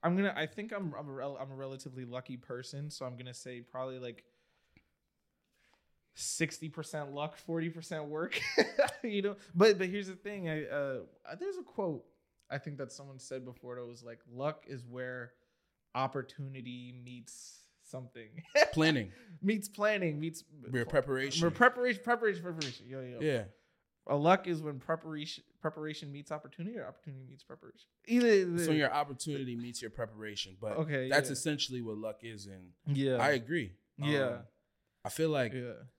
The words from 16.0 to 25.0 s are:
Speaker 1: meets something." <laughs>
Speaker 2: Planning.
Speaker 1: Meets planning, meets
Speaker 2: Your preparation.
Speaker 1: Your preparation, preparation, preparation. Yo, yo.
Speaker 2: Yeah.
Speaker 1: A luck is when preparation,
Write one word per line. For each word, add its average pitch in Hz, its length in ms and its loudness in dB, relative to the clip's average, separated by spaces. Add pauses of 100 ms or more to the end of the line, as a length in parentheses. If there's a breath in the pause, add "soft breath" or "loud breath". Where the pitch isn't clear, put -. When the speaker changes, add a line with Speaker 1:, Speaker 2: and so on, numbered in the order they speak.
Speaker 1:
meets - 580 -16 (220)
something." 123 440 -12 (220)
<laughs> - 240 6
Speaker 2:
Planning. 151 380 4 (300 loud breath)
Speaker 1:
Meets 202 280 2
planning, 196 500 2
meets 160 240 -6 (280)
Speaker 2:
Your 120 140 2
preparation. 135 560 2
Speaker 1:
Your 170 80 6
preparation, 247 540 6
preparation, 226 400 2
preparation. 160 440 -6
Yo, 131 140 -8
yo. 127 200 -8
Speaker 2:
Yeah. 135 240 2 (600)
Speaker 1:
A 143 100 4
luck 180 300 8
is 170 160 0
when 151 160 -6
preparation, 160 680 -4 (180)